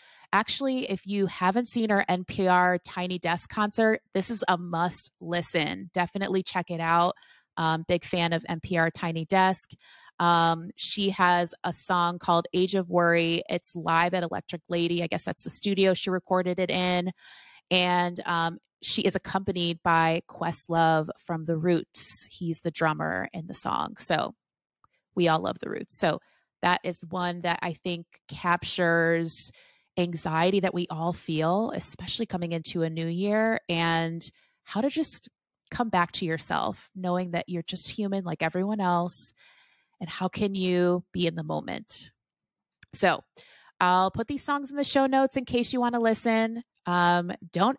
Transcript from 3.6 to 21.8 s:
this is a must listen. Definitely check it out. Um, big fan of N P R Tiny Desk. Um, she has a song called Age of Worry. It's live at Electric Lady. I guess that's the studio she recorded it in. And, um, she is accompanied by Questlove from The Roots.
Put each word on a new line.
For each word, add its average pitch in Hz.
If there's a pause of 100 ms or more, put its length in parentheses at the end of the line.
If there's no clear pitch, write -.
this 190
is 220
a 185
must 175
listen. 170
Definitely 190
check 180
it 165
out. 170 (420)
Um, 165
big 175
fan 170
of 165
N 170
P -
R 165
Tiny 165
Desk. 185 (480)
Um, 170
she -
has 175
a 175
song 175
called 170
Age 185
of 180
Worry. 170
It's -
live 170
at 180
Electric -
Lady. 170
I -
guess -
that's -
the -
studio 190
she -
recorded 180
it 180
in. 180 (580)
And, 175
um, 170 (240)
she -
is 190
accompanied 180
by 165
Questlove 165
from 160
The 165
Roots. -